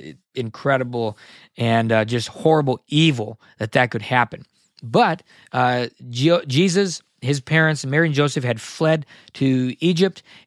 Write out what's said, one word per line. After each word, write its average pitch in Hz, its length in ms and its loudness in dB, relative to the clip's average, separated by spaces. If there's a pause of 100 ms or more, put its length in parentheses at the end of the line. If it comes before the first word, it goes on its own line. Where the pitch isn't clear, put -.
(360)
incredible 123 800 -4 (400)
and, 113 340 2
uh, 110 140 2
just 117 240 -4
horrible 151 580 2
evil 135 540 0 (160)
that - 160 -6
that 123 180 2
could 113 120 -6
happen. - 420 -2 (380)
But, 131 400 0 (280)
uh, 123 360 0 (220)
Je-, 151 360 2
Jesus, 175 560 0 (180)
his 135 200 -2
parents, 156 460 -2
Mary 147 200 2
and 156 80 -2
Joseph, 143 300 0
had 120 180 -2
fled 160 460 -2 (260)
to 127 460 0
Egypt, 180 420 0 (260)